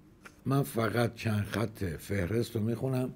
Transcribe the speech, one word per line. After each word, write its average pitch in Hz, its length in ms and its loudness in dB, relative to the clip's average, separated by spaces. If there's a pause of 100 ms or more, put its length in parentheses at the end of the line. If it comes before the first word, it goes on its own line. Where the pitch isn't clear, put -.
(460)
من 139 160 4
فقط 113 520 2
چند 107 300 0
خط 104 400 -2
فهرست 98 720 -2
رو 104 60 2
میخونم 127 540 0